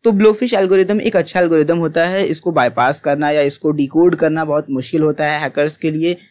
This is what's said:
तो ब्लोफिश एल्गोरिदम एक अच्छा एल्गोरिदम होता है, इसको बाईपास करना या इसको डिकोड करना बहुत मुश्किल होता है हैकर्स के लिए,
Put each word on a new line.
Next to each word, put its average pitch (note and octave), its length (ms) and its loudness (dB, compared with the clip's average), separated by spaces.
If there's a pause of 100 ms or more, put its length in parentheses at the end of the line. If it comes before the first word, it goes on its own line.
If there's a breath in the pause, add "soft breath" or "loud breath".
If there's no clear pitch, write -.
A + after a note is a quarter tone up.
तो A3+ 100 4
ब्लोफिश G#3+ 400 2
एल्गोरिदम F#3+ 480 2
एक A3 140 -2
अच्छा F3 240 -2
एल्गोरिदम E3 380 2
होता E3 280 0
है, F#3+ 200 -2
इसको D#3+ 260 -4
बाईपास C3 500 0
करना D3 300 0
या D3+ 120 2
इसको C#3+ 300 -2
डिकोड D#3 420 2
करना D#3+ 300 0
बहुत D3 260 -4
मुश्किल C#3 320 -2
होता D3+ 220 0
है D3+ 160 -2
हैकर्स D3 360 -2
के D#3+ 140 -2
लिए, E3 240 -2 (160 soft breath)